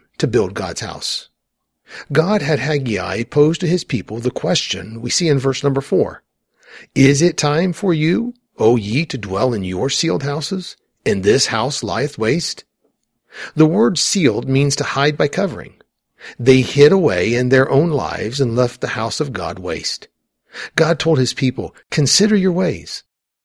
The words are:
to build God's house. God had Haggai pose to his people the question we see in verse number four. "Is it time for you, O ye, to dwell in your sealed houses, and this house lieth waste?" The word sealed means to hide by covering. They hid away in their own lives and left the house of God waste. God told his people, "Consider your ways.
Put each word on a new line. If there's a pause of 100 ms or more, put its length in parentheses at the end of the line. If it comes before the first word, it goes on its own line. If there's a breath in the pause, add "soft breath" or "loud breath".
(160)
to
build
God's
house. (840 loud breath)
God
had
Haggai
pose
to
his
people
the
question
we
see
in
verse
number
four. (720 loud breath)
"Is
it
time
for
you, (240)
O
ye,
to
dwell
in
your
sealed
houses, (260)
and
this
house
lieth
waste?" (880 loud breath)
The
word
sealed
means
to (120)
hide
by
covering. (640 loud breath)
They
hid
away
in
their
own
lives
and
left
the
house
of
God
waste. (680 loud breath)
God
told
his
people, (140 soft breath)
"Consider
your
ways. (420)